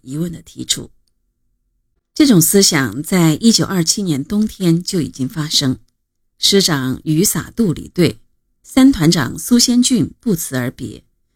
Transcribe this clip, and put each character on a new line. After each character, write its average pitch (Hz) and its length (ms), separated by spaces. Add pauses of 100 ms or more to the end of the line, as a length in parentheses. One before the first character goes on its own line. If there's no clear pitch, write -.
疑 135 160
问 170 140
的 170 100
提 131 240
出。 - 240 (1300)
这 311 100
种 214 160
思 196 220
想 135 400
在 165 320
一 226 160
九 170 140
二 180 180
七 - 180
年 151 240
冬 214 220
天 175 360
就 185 160
已 139 80
经 131 220
发 151 180
生： 135 300 (640)
师 - 200
长 131 440
雨 156 200
洒 - 320
肚 220 160
里 - 220
对， 151 260 (440)
三 262 280
团 196 200
长 147 260
苏 - 220
先 247 240
进 240 360
不 214 160
辞 - 200
而 123 160
别， - 320 (320)